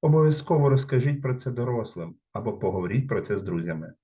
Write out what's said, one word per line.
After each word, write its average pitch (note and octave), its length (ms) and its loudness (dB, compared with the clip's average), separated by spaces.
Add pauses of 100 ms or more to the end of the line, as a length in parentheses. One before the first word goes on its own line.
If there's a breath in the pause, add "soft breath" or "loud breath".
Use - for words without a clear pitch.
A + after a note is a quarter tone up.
обов'язково D#3 640 4
розкажіть C3+ 540 2
про B2+ 120 -2
це B2+ 160 -6
дорослим A#2 640 -6 (180)
або G#2+ 260 -6
поговоріть F#2+ 500 -2
про G#2 120 0
це G2 180 -4
з G2 40 -6
друзями. E2 500 -6 (120)